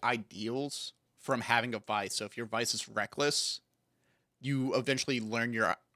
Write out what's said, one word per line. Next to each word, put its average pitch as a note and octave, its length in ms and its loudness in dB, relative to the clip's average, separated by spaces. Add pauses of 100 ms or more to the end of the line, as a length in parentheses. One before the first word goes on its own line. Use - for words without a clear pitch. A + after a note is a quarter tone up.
ideals A#2+ 880 -4 (260)
from C3 240 -2
having A#2+ 320 2
a G#2 60 -2
vice. G#2 340 -2
So G#2+ 100 -2
if G2+ 120 -10
your A#2 100 -4
vice A2+ 280 0
is - 140 -6
reckless, A2+ 720 0 (800)
you C3+ 340 0
eventually C3 460 2
learn A#2 320 0
your, A2 240 4 (200)